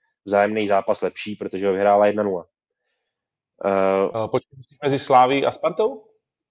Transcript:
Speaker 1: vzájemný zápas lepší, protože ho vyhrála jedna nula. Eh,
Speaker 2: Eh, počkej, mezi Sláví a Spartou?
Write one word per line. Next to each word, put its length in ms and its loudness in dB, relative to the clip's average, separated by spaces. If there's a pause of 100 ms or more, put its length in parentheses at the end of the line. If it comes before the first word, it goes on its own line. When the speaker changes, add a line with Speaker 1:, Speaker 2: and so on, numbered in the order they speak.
(240)
Speaker 1:
vzájemný 420 0
zápas 360 -2
lepší, 340 -8
protože 300 -6
ho 60 2
vyhrála 340 4
jedna 160 0
nula. 240 -4 (1200)
Eh, 600 0
Speaker 2:
Eh, 60 -6
počkej, 280 -6 (260)
mezi 140 0
Sláví 480 4
a 40 0
Spartou? 540 -4 (460)